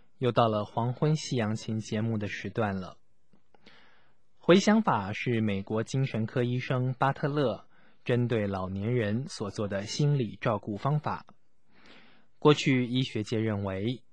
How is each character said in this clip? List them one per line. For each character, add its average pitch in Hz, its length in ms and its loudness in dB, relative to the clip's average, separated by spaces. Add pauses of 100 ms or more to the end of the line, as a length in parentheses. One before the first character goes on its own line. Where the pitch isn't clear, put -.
(200)
又 123 120 2
到 117 160 4
了 107 160 0
黄 120 300 -2
昏 151 220 2
夕 - 220 -4
阳 110 180 0
琴 110 240 -6
节 107 220 -4
目 113 180 -2
的 104 80 -4
时 101 240 -8
段 104 240 -2
了。 92 240 -10 (1400)
回 175 200 6
想 214 260 4
法 104 280 0
是 113 300 0
美 101 220 0
国 110 200 -2
精 135 220 0
神 113 220 -2
科 123 160 0
医 123 160 0
生 127 400 -2
巴 135 140 2
特 - 140 -4
勒 139 380 0 (400)
针 120 220 2
对 113 180 0
老 92 240 -4
年 98 240 -2
人 117 340 0
所 - 220 -8
做 104 180 -4
的 101 200 -4
心 147 320 2
理 101 200 -4
照 107 200 0
顾 104 180 -6
方 147 220 0
法。 98 260 -6 (1120)
过 151 160 6
去 131 320 2
医 127 160 0
学 113 220 -4
界 110 160 -2
认 107 240 0
为 101 500 -4